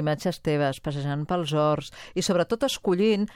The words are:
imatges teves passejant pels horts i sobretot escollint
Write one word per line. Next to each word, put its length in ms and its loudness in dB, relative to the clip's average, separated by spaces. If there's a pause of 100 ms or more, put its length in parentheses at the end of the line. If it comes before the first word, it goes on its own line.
imatges 400 0
teves 400 0
passejant 480 -4
pels 240 -2
horts 380 2 (260)
i 80 0
sobretot 400 2
escollint 720 2